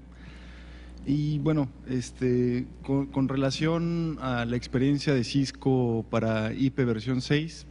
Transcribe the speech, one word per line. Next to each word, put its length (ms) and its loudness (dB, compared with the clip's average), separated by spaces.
Y 340 0
bueno, 300 2
este, 800 0
con, 220 0
con 240 0
relación 920 0
a 240 -2
la 140 0
experiencia 560 2
de 100 4
Cisco 840 2
para 440 2
I 180 2
P 120 0
versión 380 0
seis, 500 0